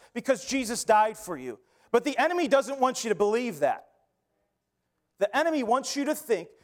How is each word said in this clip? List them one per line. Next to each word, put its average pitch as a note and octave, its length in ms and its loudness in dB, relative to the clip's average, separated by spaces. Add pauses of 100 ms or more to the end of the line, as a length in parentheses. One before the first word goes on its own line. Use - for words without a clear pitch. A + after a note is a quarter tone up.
(140)
because A#3+ 320 -2
Jesus A#3+ 380 -4
died A3 340 4
for F3 180 -10
you. B2+ 220 -10 (340)
But A#3 120 4
the C4 140 -2
enemy E4 300 2
doesn't C4+ 320 2
want B3+ 240 0
you A3+ 60 -2
to G#3 60 0
believe G#3 440 0
that. C3 280 0 (1300)
The - 180 0
enemy D#4 280 0
wants B3+ 320 -2
you C#4+ 100 -2
to D4 100 0
think F#3 320 -4 (160)